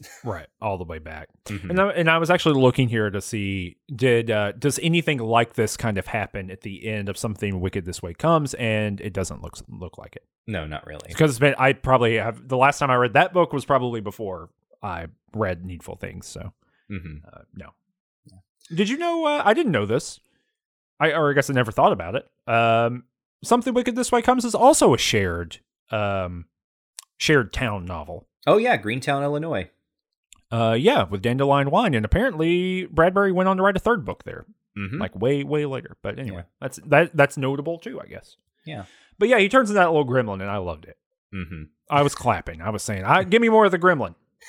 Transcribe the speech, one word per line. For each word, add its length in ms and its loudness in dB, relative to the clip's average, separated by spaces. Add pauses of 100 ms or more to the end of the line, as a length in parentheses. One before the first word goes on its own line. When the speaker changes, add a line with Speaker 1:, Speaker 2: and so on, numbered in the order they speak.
(120)
Speaker 1:
<laughs> 140 -20
Speaker 2:
Right, 220 -10 (140)
all 160 -4
the 60 -8
way 160 -12
back. 300 -16 (160)
Speaker 1:
Mm-hmm. 240 -10
Speaker 2:
And 100 0
I, 120 4
and 180 0
I 80 4
was 120 -2
actually 320 4
looking 280 4
here 200 -2
to 120 -6
see, 560 -6 (180)
did, 340 2
uh, 220 0
does 320 -4
anything 360 0
like 340 0
this 240 -2
kind 200 -2
of 100 -6
happen 440 -8
at 100 -18
the 240 -12
end 220 -6
of 100 -8
Something 440 -4
Wicked 240 -4
This 180 -10
Way 100 -10
Comes? 420 0
And 440 -2
it 140 -10
doesn't 280 -6
look, 160 -16 (120)
look 280 -14
like 200 -20
it. 60 -20 (220)
Speaker 1:
No, 220 -6
not 180 -10
really. 220 -16
Speaker 2:
Because 240 2
it's 80 -8
been, 180 4
I 160 4
probably 440 2
have, 300 -6
the 100 -2
last 220 4
time 120 0
I 40 4
read 180 2
that 200 4
book 200 2
was 100 -4
probably 380 0
before 480 -10 (340)
I 240 -8 (260)
read 320 -4
Needful 300 -12
Things, 320 -14
so, 240 -14 (400)
Speaker 1:
Mm-hmm. 420 -12
Speaker 2:
uh, 80 -20 (140)
no. 140 -18 (560)
Speaker 1:
Yeah. 500 -20
Speaker 2:
Did 140 2
you 80 -2
know, 280 -2
uh, 200 0
I 100 6
didn't 160 0
know 160 0
this. 320 -4 (800)
I, 140 2
or 180 2
I 40 0
guess 160 2
I 40 -2
never 200 2
thought 180 4
about 240 -4
it. 100 -6 (220)
Um, 560 2 (400)
Something 300 2
Wicked 240 0
This 160 -2
Way 80 4
Comes 240 2
is 100 -4
also 380 6
a 40 4
shared, 600 -2 (340)
um, 540 -4 (720)
shared 340 2
town 340 -4
novel. 420 -12 (200)
Speaker 1:
Oh, 100 6
yeah, 200 2
Greentown, 440 -4
Illinois. 480 -4 (840)
Speaker 2:
Uh, 280 2
yeah, 240 4
with 180 -6
Dandelion 480 2
Wine, 260 2
and 100 0
apparently 800 0
Bradbury 480 2
went 160 2
on 80 0
to 60 0
write 120 2
a 40 0
third 260 0
book 180 -10
there, 220 -14 (320)
Speaker 1:
Mm-hmm. 240 -6
Speaker 2:
like, 180 -8
way, 240 0
way 220 -2
later. 360 -10
But 160 -6
anyway, 200 -10
Speaker 1:
Yeah. 60 -12 (180)
Speaker 2:
that's, 240 -10
that, 320 4
that's 180 4
notable 420 -4
too, 220 -14
I 60 -16
guess. 320 -20 (280)
Speaker 1:
Yeah. 200 -14 (340)
Speaker 2:
But 80 4
yeah, 120 4
he 100 4
turns 220 4
into 100 2
that 100 6
little 160 4
gremlin, 340 0
and 100 -8
I 60 -4
loved 280 -8
it. 120 -20 (360)
Speaker 1:
Mm-hmm. 300 -10 (260)
Speaker 2:
I 140 2
was 120 0
clapping. 460 -4
I 80 -6
was 140 -6
saying, 200 -6
"I, 220 4
give 160 4
me 80 4
more 160 8
of 60 6
the 80 0
gremlin. 360 2 (320)